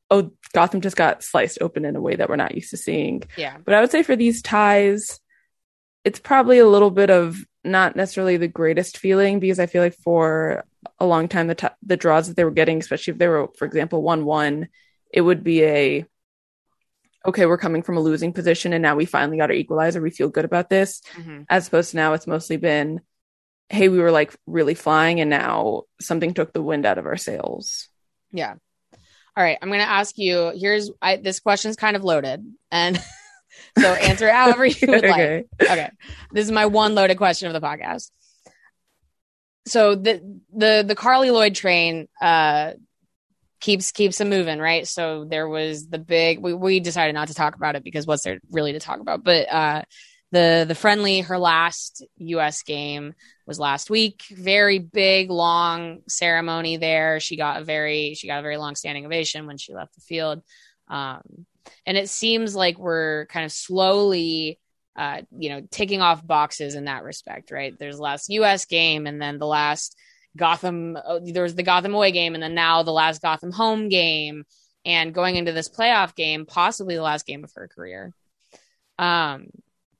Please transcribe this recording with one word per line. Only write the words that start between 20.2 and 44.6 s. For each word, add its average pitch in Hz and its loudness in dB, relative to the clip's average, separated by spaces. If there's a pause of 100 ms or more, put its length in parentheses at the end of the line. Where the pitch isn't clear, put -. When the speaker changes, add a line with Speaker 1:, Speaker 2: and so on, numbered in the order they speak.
Speaker 1:
good 160 -2
about 175 -2
this." 190 0 (140)
Speaker 2:
Mm-hmm. 160 -18
Speaker 1:
As 180 2
opposed 170 0
to 170 -6
now, 156 2
it's 160 -4
mostly 165 -4
been, 156 -2 (680)
"Hey, 202 4
we 180 4
were, 170 4
like, 151 2 (120)
really 160 0
flying 160 2
and 151 0
now 110 -2 (160)
something 170 -2
took 160 -4
the 165 -4
wind 147 -2
out 101 2
of 92 -6
our 165 -4
sails." - -8 (420)
Speaker 2:
Yeah. 147 -8 (800)
All 190 2
right. 160 2
I'm 185 -8
gonna 202 0
ask 208 -2
you, 175 0
here's, 208 -2 (100)
I, 190 2
this 190 -6
question's 214 0
kind 214 0
of 196 -6
loaded, 151 0 (280)
and 175 0
<laughs> - -12
so 190 6
answer 196 2
it 220 6
however 247 6
you 254 2
would 226 6
Speaker 1:
<laughs> - -
Okay. 165 2 (140)
Speaker 2:
like. - 6
Okay. 160 -2 (400)
This 214 -2
is 214 -4
my 214 2
one 214 2
loaded 190 4
question 185 0
of 165 -6
the 160 -6
podcast. 151 -8 (1600)
So 208 4
the, 190 -4 (160)
the, 214 4
the 208 -2
Carly 262 4
Lloyd 220 4
train, 170 0 (140)
uh, 156 2 (880)
keeps, 196 -2
keeps 196 0
them 208 -2
moving, 170 -2
right? 165 0